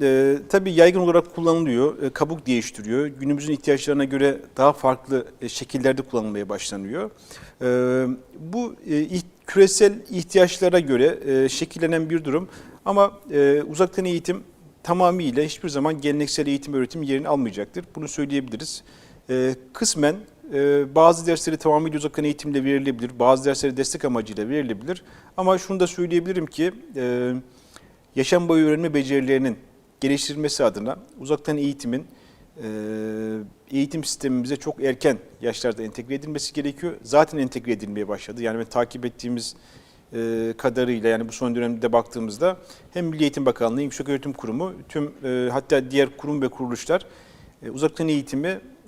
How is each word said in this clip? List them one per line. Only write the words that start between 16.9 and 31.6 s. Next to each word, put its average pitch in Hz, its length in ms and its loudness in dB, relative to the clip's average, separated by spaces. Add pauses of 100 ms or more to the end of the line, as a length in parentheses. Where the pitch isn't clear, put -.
yerini 139 260 -4
almayacaktır. 135 560 -4 (100)
Bunu 156 140 -10
söyleyebiliriz. 139 760 -6 (460)
E, 127 240 0 (180)
kısmen, 156 440 0 (360)
e, 143 420 2
bazı 165 320 6
dersleri 160 300 2
tamamıyla 151 420 2
uzaktan 151 260 -4
eğitimle 143 400 -2
verilebilir, 131 540 0
bazı 131 260 6
dersleri 139 320 0
destek - 280 -4
amacıyla 110 440 -2
verilebilir. 135 560 -6 (320)
Ama 185 220 2
şunu 190 220 -4
da 180 60 4
söyleyebilirim 175 600 -2
ki, 170 260 -2 (240)
e, 123 380 -2 (840)
yaşam 170 320 2
boyu 160 180 6
öğrenme 156 280 0
becerilerinin 135 640 2 (440)
geliştirilmesi 143 640 -2
adına 110 320 -2 (240)
uzaktan 147 360 -2
eğitimin, 139 480 -4 (580)